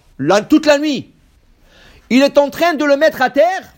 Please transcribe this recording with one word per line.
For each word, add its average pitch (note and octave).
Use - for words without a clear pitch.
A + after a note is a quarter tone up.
la, F3
toute D4+
la D4
nuit. C#4+
Il B3
est C#4
en C#4+
train E4
de D4
le C#4
mettre D4
à B3+
terre, E4